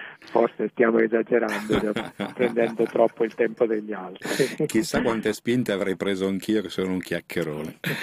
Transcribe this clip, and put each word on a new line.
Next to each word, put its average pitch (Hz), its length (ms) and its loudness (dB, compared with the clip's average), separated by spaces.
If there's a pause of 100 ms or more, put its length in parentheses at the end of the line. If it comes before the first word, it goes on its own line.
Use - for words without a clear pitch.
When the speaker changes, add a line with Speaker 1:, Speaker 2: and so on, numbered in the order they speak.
(200)
Speaker 1:
"Forse 113 500 2
stiamo 113 300 4
esagerando, 110 760 2
stiamo 107 420 -2
Speaker 2:
<laughs> 98 180 -6
Speaker 1:
prendendo 117 520 0
troppo 113 400 2
il 107 100 -8
tempo 113 300 2
degli 107 260 -2
altri." 92 340 -10 (220)
<laughs> 110 180 -4
Speaker 2:
Chissà - 360 0
quante 110 320 0
spinte 117 400 0
avrei 95 240 -2
preso 95 300 0
anch'io, 98 340 0
che 92 80 -10
sono 92 240 -2
un 92 60 -2
chiacchierone. 80 800 -6 (240)